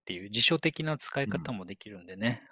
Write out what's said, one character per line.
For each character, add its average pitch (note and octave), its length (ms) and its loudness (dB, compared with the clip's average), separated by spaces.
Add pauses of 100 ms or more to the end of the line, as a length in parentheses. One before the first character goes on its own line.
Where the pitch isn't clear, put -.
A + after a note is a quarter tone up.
て F#2+ 80 -6
い F2+ 120 -8
う G2+ 40 -12
辞 A2+ 120 2
書 D#3+ 180 6
的 D#3+ 240 0
な D#3 140 0
使 - 240 -4
い C#3+ 60 0
方 D3+ 260 -2
も F#2+ 120 -6
で G2 120 -10
き - 120 -16
る G2 100 -12
ん F2 60 -18
で F#2 120 -12
ね。 A#2+ 340 2